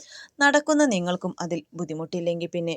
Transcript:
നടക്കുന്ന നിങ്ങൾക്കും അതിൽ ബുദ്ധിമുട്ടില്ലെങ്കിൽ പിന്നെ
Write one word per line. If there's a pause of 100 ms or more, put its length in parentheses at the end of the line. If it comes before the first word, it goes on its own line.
(400)
നടക്കുന്ന
നിങ്ങൾക്കും
അതിൽ (140)
ബുദ്ധിമുട്ടില്ലെങ്കിൽ
പിന്നെ